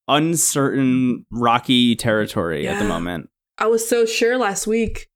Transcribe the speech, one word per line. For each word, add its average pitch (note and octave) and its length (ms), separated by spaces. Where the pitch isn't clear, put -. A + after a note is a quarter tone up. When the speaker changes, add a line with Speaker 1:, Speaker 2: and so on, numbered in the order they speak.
Speaker 1:
uncertain, C3+ 1200
rocky A#2+ 640
territory F#2+ 720
at - 100
the G2+ 60
Speaker 2:
Yeah. G2+ 40
Speaker 1:
moment. E2+ 400
Speaker 2:
I G#3+ 80
was A3+ 220
so A#3 180
sure A#3 320
last G3+ 280
week, A3 500